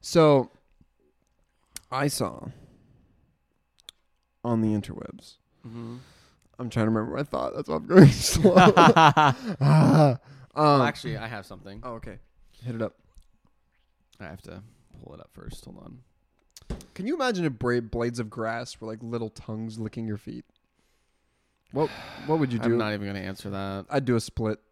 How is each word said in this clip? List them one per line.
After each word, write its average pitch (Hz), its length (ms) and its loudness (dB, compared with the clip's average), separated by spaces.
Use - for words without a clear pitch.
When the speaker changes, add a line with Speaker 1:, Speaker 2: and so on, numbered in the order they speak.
Speaker 1:
So 147 480 4
I 139 160 -2
saw - 400 -6
on 117 180 -2
the 110 80 0
interwebs. - 680 -8
Speaker 2:
Mm-hmm. 117 280 -16
Speaker 1:
I'm 123 100 -8
trying 110 160 -2
to 110 60 0
remember 110 260 -4
my 143 60 -4
thought. 67 320 -6
That's - 140 -10
why 78 80 -4
I'm - 100 -10
going 180 200 12
<laughs> - 20 10
slow. - 460 2
Speaker 2:
<laughs> - 0 -
Speaker 1:
Ah, 156 1600 6
um, 123 80 -4
Speaker 2:
Well, 143 280 2
actually, 135 340 -6
I 104 100 -10
have 110 200 -12
something. 98 360 -18
Speaker 1:
Oh, 123 100 -12
okay. 113 260 -16
Hit 120 120 -10
it 113 80 -6
up. - 100 -8
Speaker 2:
I 104 60 -16
have 87 180 -16
to 95 180 -18
pull - 120 -20
it - 40 -20
up - 140 -20
first. - 320 -18
Hold - 140 -20
on. - 180 -20
Speaker 1:
Can 185 140 -8
you 302 80 -4
imagine 240 300 -2
if 143 80 -4
bra-, 120 280 -2
blades 117 380 -6
of 110 100 -8
grass 113 500 -10
were 110 80 -14
like 110 140 -12
little 117 280 -8
tongues 110 500 -12
licking 113 280 -10
your 104 100 -8
feet? 110 280 -16
What, 147 180 -2
what 160 100 0
would 139 160 -2
you 117 60 -2
do? 117 140 -2
Speaker 2:
I'm 120 40 0
not 107 160 -2
even 101 140 -8
gonna 98 120 -8
answer 95 300 -12
that. 98 400 -8
Speaker 1:
I'd 139 160 -4
do 120 100 0
a 113 60 0
split. - 380 -8